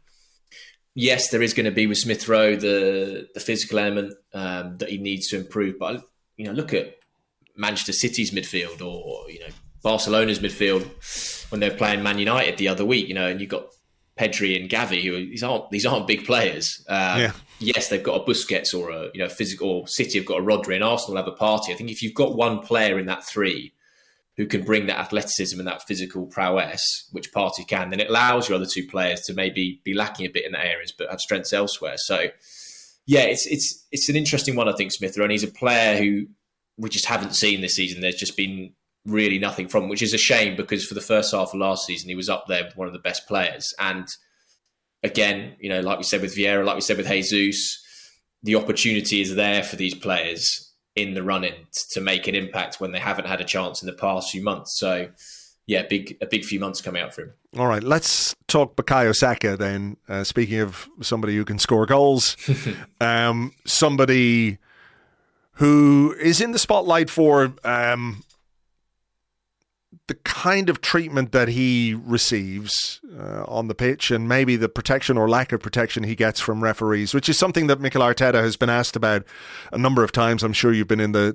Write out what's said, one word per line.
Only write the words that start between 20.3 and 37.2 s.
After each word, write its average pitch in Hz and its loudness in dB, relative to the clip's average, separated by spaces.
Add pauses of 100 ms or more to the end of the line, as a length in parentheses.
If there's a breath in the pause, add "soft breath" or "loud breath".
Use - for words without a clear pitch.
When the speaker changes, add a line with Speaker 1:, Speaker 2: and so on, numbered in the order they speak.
Speaker 1:
a - -2
Rodri, 98 0
and 101 0
Arsenal 113 -2
have 92 -4
a 92 -10
Partey. 107 0
I 87 -4
think 117 -10
if 110 -10
you've 110 -6
got 135 2
one 113 2
player 107 2
in 92 -4
that 95 -6
three 90 -2 (640)
who 107 -4
can 98 -2
bring 104 0
that 98 -2
athleticism 95 -4
and 92 -8
that 87 -8
physical 92 -8
prowess, 90 -2
which 87 -12
Partey 95 -4
can, 92 -4
then 95 -4
it 107 -2
allows 120 2
your 95 0
other 95 -2
two 90 -6
players 90 -2
to 98 -8
maybe 92 -2
be 95 -4
lacking 104 -4
a - -6
bit - -4
in - -8
that 85 -4
areas, 85 -6
but - -8
have 92 -8
strengths 95 -4
elsewhere. 101 -2
So, 90 -2 (800 loud breath)
yeah, 139 6
it's, 117 2
it's, - -4
it's 143 -2
an 147 2
interesting 147 0
one, 117 2
I 98 2
think, 98 -4
Smith 95 -6
Rowe, 104 2
and 104 2
he's 104 0
a - -4
player 113 2
who 101 0 (500)
we 110 -8
just 104 -2
haven't 98 -2